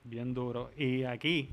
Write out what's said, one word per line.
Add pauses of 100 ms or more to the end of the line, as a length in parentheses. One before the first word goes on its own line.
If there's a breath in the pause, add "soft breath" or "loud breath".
Bien
duro.
Y
aquí,